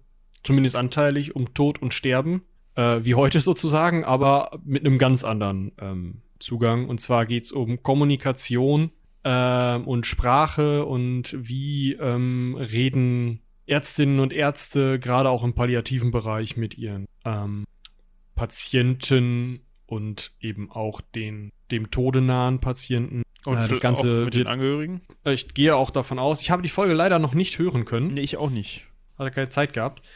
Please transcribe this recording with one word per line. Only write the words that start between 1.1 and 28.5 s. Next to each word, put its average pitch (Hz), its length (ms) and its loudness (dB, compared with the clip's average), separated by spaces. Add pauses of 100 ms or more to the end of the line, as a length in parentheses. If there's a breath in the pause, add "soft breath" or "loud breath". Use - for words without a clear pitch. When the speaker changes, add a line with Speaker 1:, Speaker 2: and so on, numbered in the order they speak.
Speaker 1:
um 127 200 -2
Tod 143 280 2
und 127 120 -4
Sterben. 139 480 0 (340)
Äh, 120 260 2
wie 120 140 2
heute 139 240 6
sozusagen, 165 640 2
aber 139 600 2
mit 143 220 -2
einem 135 120 6
ganz 131 260 2
anderen, 101 560 -2
ähm, 92 400 -10 (180)
Zugang. 117 500 0
Und 120 120 -6
zwar 117 240 2
geht's 117 260 -4
um 123 320 -4
Kommunikation, 139 1080 2 (380)
ähm, 123 600 2
und 120 180 -2
Sprache 147 800 2
und 123 520 -4
wie, 135 580 -4
ähm, 127 680 -2
reden 123 800 0 (260)
Ärztinnen 143 540 2
und 135 120 2
Ärzte, 139 680 0
gerade 127 300 2
auch 120 120 0
im 120 120 0
palliativen 123 580 0
Bereich, 110 440 -4
mit 113 220 -6
ihren, 101 280 -8 (180)
ähm, 104 400 -4 (720)
Patienten 127 1300 0 (240)
und 107 540 -10
eben 101 300 -8
auch 110 300 -8
den, 107 500 -12 (200)
dem 110 200 -4
Tode 131 300 2
nahen 127 400 2
Patienten. 123 600 -2 (220)
Speaker 2:
Und 131 120 -2
Speaker 1:
Äh, 117 40 0
das 113 80 0
Speaker 2:
für, 123 120 0
Speaker 1:
Ganze 123 400 2
Speaker 2:
auch 120 40 2
mit 120 100 -2
den 120 60 2
Speaker 1:
wird 120 80 0
Speaker 2:
Angehörigen? 147 520 -2 (240)
Speaker 1:
Ich - 300 -2
gehe 147 220 6
auch 131 140 2
davon 127 280 -4
aus. 147 240 0
Ich - 80 -2
habe 180 120 2
die 175 60 -4
Folge 190 260 0
leider 170 240 4
noch 143 160 0
nicht 185 240 0
hören 147 260 0
können. 120 300 -2
Speaker 2:
Nee, 139 80 -4
ich 139 140 -4
auch 147 140 -2